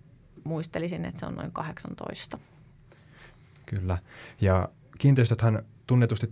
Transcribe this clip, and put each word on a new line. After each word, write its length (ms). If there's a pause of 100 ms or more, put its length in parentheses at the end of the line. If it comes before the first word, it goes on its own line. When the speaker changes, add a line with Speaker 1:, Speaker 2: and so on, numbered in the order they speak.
(440)
Speaker 1:
muistelisin, 600
että 160
se 60
on 80
noin 180
kahdeksantoista. 840 (1300)
Speaker 2:
Kyllä. 320 (420)
Ja 280 (300)
kiinteistöthän 640 (240)
tunnetusti 460